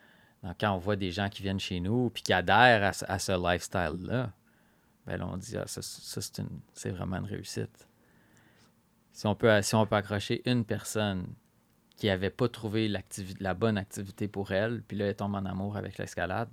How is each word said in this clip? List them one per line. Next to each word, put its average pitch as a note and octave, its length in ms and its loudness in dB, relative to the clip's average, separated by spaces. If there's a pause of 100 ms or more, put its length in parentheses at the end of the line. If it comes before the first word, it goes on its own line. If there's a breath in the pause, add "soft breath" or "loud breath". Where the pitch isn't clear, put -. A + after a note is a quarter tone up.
(440 loud breath)
Donc, F2+ 180 -8
quand G#2 120 4
on F#2+ 40 0
voit G2 180 -2
des F#2+ 160 -2
gens G2 160 -2
qui G2 160 -10
viennent G2 160 -2
chez F2+ 220 -4
nous A2+ 280 0
puis - 140 -8
qui - 80 0
adhèrent G2+ 540 8
à F#2 80 2
ce, - 160 -8
à F#2+ 100 0
ce - 140 0
lifestyle-là, F2+ 960 0 (760 soft breath)
ben F#2 120 -4
là, F#2 120 -6
on F#2 60 -6
dit, « F#2+ 220 -8
Ah, G2 100 -4
ça, - 140 -10
ça, - 400 -10
c'est - 180 -10
une, - 220 -8 (120)
c'est - 180 -8
vraiment F#2 260 -4
une F#2 80 -6
réussite. » G2+ 600 -10 (1300 soft breath)
Si - 80 -2
on G2+ 80 2
peut, G#2+ 280 6
si - 120 2
on A2 100 6
peut G#2+ 120 2
accrocher G#2 520 -2
une B2 140 2
personne G#2 640 -2 (680)
qui G#2+ 120 0
avait F#2+ 200 2
pas B2 180 0
trouvé A2 400 -2
l'activi-, F#2+ 540 -6
la F#2 120 0
bonne G#2+ 240 2
activité G2 520 -6
pour G2 240 -4
elle, A2 280 0
puis G2 160 -8
là, G2+ 100 0
elle G2 100 0
tombe G2+ 180 -2
en G2 80 -2
amour F#2+ 320 -4
avec G2 220 -6
l'escalade, F#2 560 -4